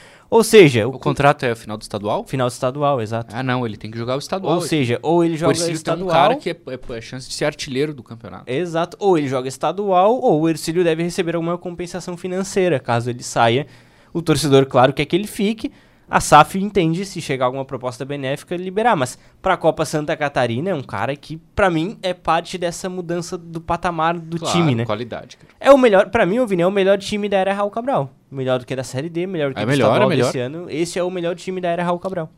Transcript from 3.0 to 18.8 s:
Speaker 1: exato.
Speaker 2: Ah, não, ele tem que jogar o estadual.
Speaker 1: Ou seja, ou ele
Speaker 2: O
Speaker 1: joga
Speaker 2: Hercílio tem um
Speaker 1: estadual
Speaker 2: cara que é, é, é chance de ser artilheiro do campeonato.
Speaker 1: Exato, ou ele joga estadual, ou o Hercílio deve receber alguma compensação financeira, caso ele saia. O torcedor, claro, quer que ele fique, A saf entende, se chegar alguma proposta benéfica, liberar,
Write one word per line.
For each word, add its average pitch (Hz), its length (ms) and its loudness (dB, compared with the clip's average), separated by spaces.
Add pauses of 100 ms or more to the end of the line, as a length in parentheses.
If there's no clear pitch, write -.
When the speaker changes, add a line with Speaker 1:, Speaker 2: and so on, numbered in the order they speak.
Speaker 1:
exato. 113 340 -6
Speaker 2:
Ah, 123 60 -6
não, 127 240 -2
ele 104 100 -6
tem 107 140 -14
que 113 80 -10
jogar 123 180 -4
o - 20 -4
estadual. 165 360 -2
Speaker 1:
Ou 175 80 0
seja, 131 400 0
ou 170 200 2
ele 165 120 0
Speaker 2:
O - 20 -6
Speaker 1:
joga 160 160 2
Speaker 2:
Hercílio 165 140 0
tem 170 80 -4
um - 20 -6
Speaker 1:
estadual 170 320 -6
Speaker 2:
cara 180 280 4
que 294 120 -8
é, - 80 -6 (120)
é, 127 280 -10
é 113 60 -8
chance 127 260 -14
de - 60 -12
ser 165 100 -4
artilheiro 147 480 -4
do 127 100 -14
campeonato. 98 480 -14
Speaker 1:
Exato, 165 480 -4
ou 190 200 4
ele 143 100 0
joga 131 180 -2
estadual, 185 720 2
ou 208 220 4
o 160 80 2
Hercílio 165 340 0
deve 165 200 2
receber 170 320 -2
alguma 170 240 -2
compensação 175 580 -10
financeira, 185 640 -2
caso 120 300 -2
ele 123 120 -8
saia. 123 440 2 (480)
O 170 80 -4
torcedor, 139 420 4
claro, 135 300 4
quer 151 100 -2
que - 100 -6
ele 202 120 0
fique, 220 440 -2 (420)
A - 80 4
saf 151 380 6
entende, 190 480 0
se 180 160 -12
chegar 131 240 -2
alguma 131 180 -2
proposta 127 400 -8
benéfica, 143 500 -6
liberar, 185 400 0